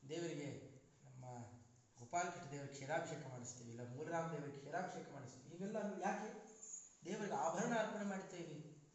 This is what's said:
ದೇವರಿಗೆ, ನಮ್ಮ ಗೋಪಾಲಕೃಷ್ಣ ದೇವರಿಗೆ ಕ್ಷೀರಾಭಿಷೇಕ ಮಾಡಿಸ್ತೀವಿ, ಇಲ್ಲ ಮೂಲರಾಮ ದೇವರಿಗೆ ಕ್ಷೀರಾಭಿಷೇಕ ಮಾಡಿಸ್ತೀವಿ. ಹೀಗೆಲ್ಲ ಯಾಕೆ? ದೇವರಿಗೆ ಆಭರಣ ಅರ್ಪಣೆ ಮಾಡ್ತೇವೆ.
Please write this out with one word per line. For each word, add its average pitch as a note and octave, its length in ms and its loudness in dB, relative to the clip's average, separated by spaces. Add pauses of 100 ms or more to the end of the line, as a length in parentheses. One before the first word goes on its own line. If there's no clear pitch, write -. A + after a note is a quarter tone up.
ದೇವರಿಗೆ, D3 680 0 (240)
ನಮ್ಮ C3 220 -12 (760)
ಗೋಪಾಲಕೃಷ್ಣ F3 520 2
ದೇವರಿಗೆ C#3 220 -4
ಕ್ಷೀರಾಭಿಷೇಕ D3 540 0
ಮಾಡಿಸ್ತೀವಿ, A#2+ 420 -6
ಇಲ್ಲ A#2+ 260 -6
ಮೂಲರಾಮ E3 360 2
ದೇವರಿಗೆ C#3+ 260 -2
ಕ್ಷೀರಾಭಿಷೇಕ D#3+ 560 0
ಮಾಡಿಸ್ತೀವಿ. C3+ 360 -10
ಹೀಗೆಲ್ಲ G3 280 -2 (240)
ಯಾಕೆ? G#3 580 0 (460)
ದೇವರಿಗೆ G3 280 2
ಆಭರಣ F3+ 440 6
ಅರ್ಪಣೆ G#3 260 4
ಮಾಡ್ತೇವೆ. F3 760 -2 (160)